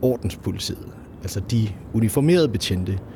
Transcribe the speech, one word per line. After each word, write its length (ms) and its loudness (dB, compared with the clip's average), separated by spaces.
ordenspolitiet, 880 -2
altså 180 -4
de 280 2
uniformerede 540 4
betjente, 500 0